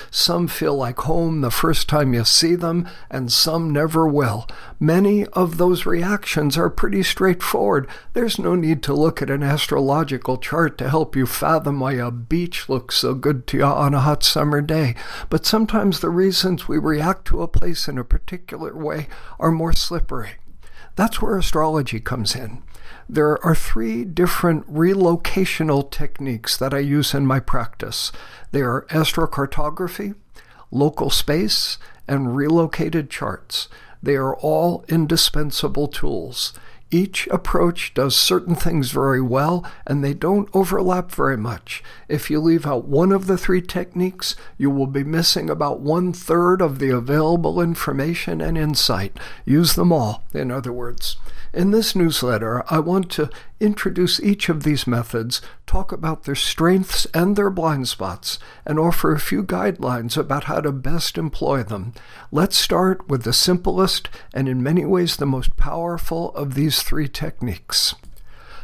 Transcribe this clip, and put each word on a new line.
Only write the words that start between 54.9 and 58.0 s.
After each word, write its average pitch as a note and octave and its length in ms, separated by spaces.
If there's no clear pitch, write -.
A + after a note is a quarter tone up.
talk - 240
about D#3+ 320
their C#3 100
strengths F#3 800
and F3+ 220
their G3+ 160
blind D#3 360
spots, - 520